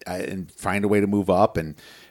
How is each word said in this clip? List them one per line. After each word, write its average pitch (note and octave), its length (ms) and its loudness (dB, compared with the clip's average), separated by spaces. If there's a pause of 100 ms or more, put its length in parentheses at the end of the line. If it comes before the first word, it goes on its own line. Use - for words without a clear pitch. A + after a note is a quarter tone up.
uh, - 40 -8
and F#2 400 -8
find G2+ 340 -4
a - 20 0
way G2+ 140 4
to G2+ 60 2
move G2+ 220 0
up. F#2+ 280 4
And, D#2 180 -8 (360)